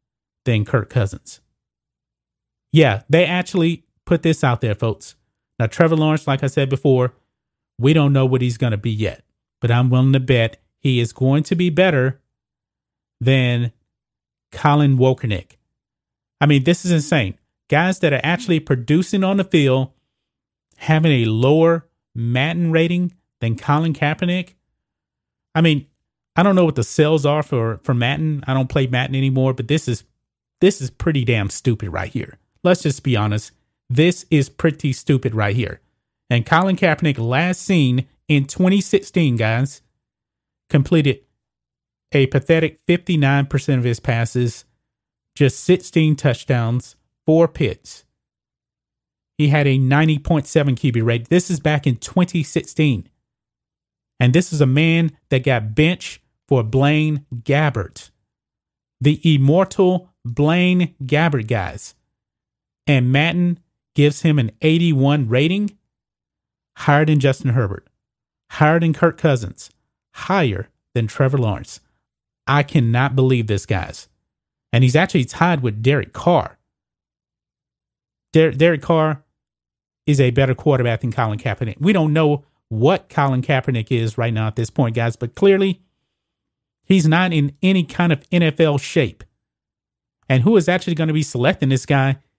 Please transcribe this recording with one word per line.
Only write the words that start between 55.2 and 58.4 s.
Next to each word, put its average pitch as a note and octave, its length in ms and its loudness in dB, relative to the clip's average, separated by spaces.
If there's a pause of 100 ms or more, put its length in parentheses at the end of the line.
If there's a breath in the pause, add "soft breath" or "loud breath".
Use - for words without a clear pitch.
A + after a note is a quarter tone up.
that B2+ 160 -2
got G#2+ 300 -2
benched E3 440 -2 (280)
for C3 140 0
Blaine C#3+ 720 0
Gabbert. C3 760 -4 (920)